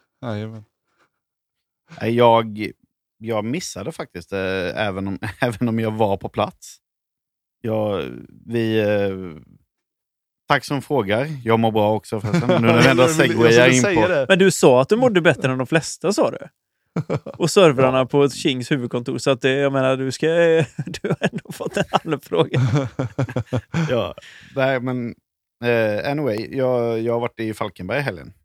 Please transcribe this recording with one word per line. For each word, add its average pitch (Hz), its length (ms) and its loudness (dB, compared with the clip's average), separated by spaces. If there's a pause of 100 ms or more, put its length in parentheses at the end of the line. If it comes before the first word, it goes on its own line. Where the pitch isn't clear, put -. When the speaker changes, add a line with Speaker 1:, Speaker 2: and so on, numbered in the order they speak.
(220)
Speaker 1:
<laughs> 127 40 -10
Jajamän. 110 380 -10 (1400)
Speaker 2:
Nej, 113 140 -2
jag, 113 560 2 (480)
jag 110 260 -6
missade 131 480 -8
faktiskt, - 400 -14
eh, 95 540 -4
även 98 220 -6
om, 98 120 -8
<laughs> 104 200 -10
även 120 280 -2
om 113 100 -2
jag 113 120 -2
var 107 260 0
på 110 120 -10
plats. - 500 -8 (840)
Jag, 107 420 -2 (440)
vi, 113 340 -2
eh, 98 640 -2 (1040)
tack 143 160 2
som 143 180 -4
frågar. 117 440 0 (180)
Jag 113 160 2
mår 113 120 2
bra 107 220 2
också 107 260 -6
förresten. 120 280 -2 (140)
Nu 117 40 2
när 117 160 4
vi - 60 6
ändå 135 140 4
Speaker 1:
<laughs> - 60 6
Jag - 0 -
ville, 160 140 2
jag 127 80 4
Speaker 2:
segwayar 117 200 4 (120)
Speaker 1:
skulle 127 140 6
Speaker 2:
in 127 60 4
Speaker 1:
säga 110 200 2
Speaker 2:
på 107 60 2
Speaker 1:
det. 143 200 0
Speaker 3:
Men 190 100 4
du 190 120 6
sa 131 320 6
att 135 60 0
du 214 80 2
mådde 233 240 2
bättre 147 320 2
än 131 60 -4
de 127 80 -2
flesta, - 460 -2
sa 226 180 2
du. - 80 -10 (600)
Speaker 1:
<laughs> - 400 -8
Speaker 3:
Och 160 120 0
servrarna 131 560 4
på 143 180 2
ett 135 100 0
Kings 127 360 -4
huvudkontor. 123 480 -4
Så 139 120 -2
att 135 100 0
det, 131 120 2
jag 139 200 0
menar, 131 240 2
du 131 160 -4
ska, - 140 -4
<laughs> 165 600 2
du 185 220 -10
har - 80 -2 (160)
ändå - 200 -12
fått - 240 -8
en 202 80 0 (200)
annan 156 160 -4
fråga. 160 400 -2
Speaker 1:
<laughs> 127 280 -2 (1000)
Speaker 2:
Ja, 110 240 -2 (420)
nej, 135 240 0
men, 123 340 -6 (500)
eh, 113 460 0
anyway, 131 460 -4
jag, 120 440 0
jag 117 120 -2
har 117 80 -2
varit 120 200 -8
i 110 140 -4
Falkenberg 101 440 -6
i 143 40 -4
helgen 90 300 -8 (120)